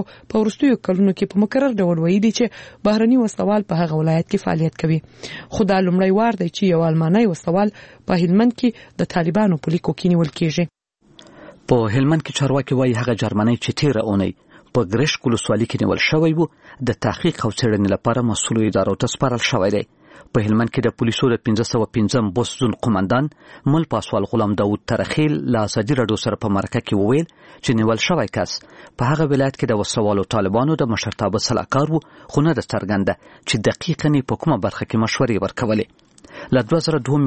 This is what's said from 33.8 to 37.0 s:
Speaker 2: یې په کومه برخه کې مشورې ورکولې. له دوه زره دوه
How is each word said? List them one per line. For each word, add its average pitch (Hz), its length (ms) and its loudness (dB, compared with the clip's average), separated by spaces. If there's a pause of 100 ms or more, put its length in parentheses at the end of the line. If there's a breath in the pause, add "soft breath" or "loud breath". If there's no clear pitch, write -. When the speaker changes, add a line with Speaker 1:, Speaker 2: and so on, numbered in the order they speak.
Speaker 2:
یې 127 140 -2
په - 120 -2
کومه 147 220 0
برخه - 240 -4
کې 110 160 0
مشورې 117 380 -2
ورکولې. 107 420 -2 (680 loud breath)
له 127 120 4
دوه 165 120 0 (100)
زره 156 100 0
دوه 139 280 0